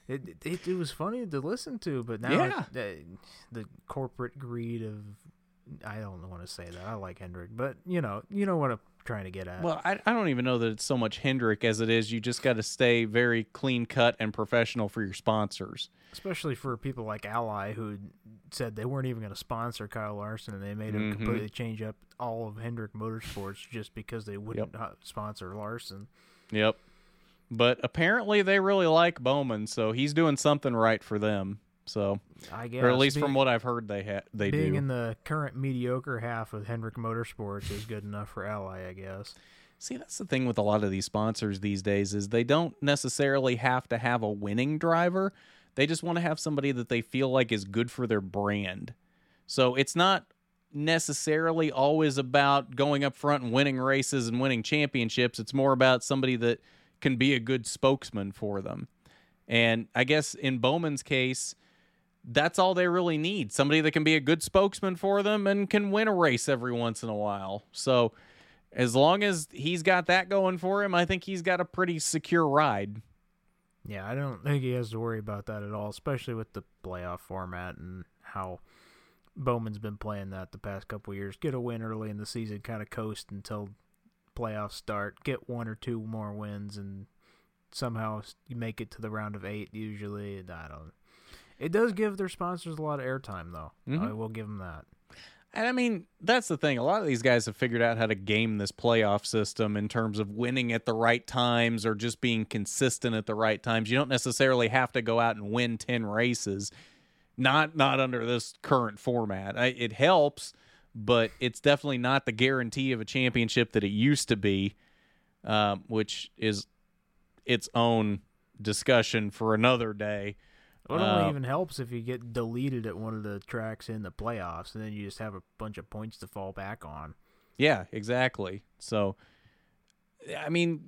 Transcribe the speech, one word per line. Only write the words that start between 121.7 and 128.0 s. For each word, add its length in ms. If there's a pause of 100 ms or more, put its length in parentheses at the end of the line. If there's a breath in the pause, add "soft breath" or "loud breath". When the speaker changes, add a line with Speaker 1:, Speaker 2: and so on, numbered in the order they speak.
Speaker 1:
if 120
you 100
get 300
deleted 560
at 100
one 160
of 80
the 180
tracks 500
in 140
the 80
playoffs, 640
and 100
then 100
you 120
just 140
have 160
a 80 (140)
bunch 200
of 120
points 300
to 80
fall 260
back 320
on. 280 (440)
Speaker 2:
Yeah, 340
exactly. 720 (160)